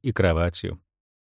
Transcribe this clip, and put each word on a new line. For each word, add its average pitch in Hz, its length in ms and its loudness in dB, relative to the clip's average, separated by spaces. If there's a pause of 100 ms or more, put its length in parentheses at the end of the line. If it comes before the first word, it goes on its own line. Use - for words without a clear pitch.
и 120 80 -2
кроватью. 85 680 0 (580)